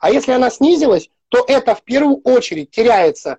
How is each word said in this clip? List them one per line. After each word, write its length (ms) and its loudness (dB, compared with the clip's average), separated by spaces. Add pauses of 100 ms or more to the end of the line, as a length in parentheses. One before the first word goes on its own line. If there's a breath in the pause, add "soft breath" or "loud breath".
А 100 0
если 220 -2
она 180 0
снизилась, 600 0 (180)
то 180 0
это 280 0
в 80 -12
первую 420 0
очередь 460 -2
теряется 680 0